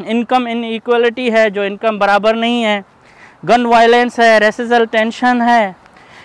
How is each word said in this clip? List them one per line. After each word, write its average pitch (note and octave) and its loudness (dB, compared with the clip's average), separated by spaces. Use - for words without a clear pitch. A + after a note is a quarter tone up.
इनकम A#3+ -2
इनइक्वलिटी A#3 -2
है, A3 2
जो G3+ -4
इनकम G3+ -4
बराबर G3+ 0
नहीं A#3 -2
है, G#3 -2
गन A#3+ 2
वायलेंस A#3 2
है, A3+ 4
रेसिजल A3+ 0
टेंशन A#3 -2
है, A#3 0